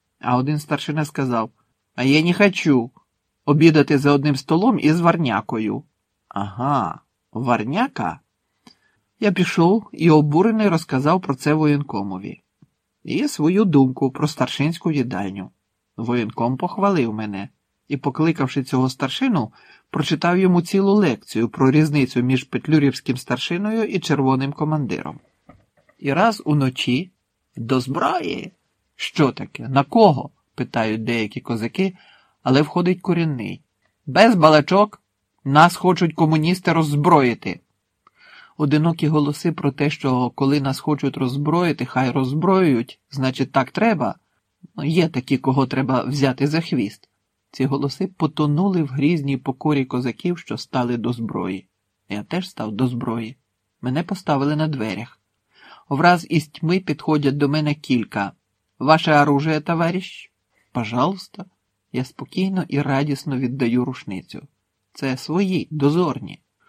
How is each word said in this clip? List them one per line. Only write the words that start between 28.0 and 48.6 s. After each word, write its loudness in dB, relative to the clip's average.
«Що 0
таке? -12
На 2
кого?» — 4
питають -2
деякі -4
козаки, -4
але 4
входить -2
корінний. -4
«Без 6
балачок! 4
Нас 6
хочуть 2
комуністи 2
роззброїти!» 2
Одинокі 2
голоси 0
про -2
те, -2
що -2
коли 0
нас -4
хочуть -2
роззброїти, -2
хай -2
роззброюють, 0
значить, -4
так 0
треба. 0
Ну, -10
є 2
такі, -2
кого 0
треба -2
взяти 0
за -2
хвіст. -4
Ці -2
голоси -4
потонули 0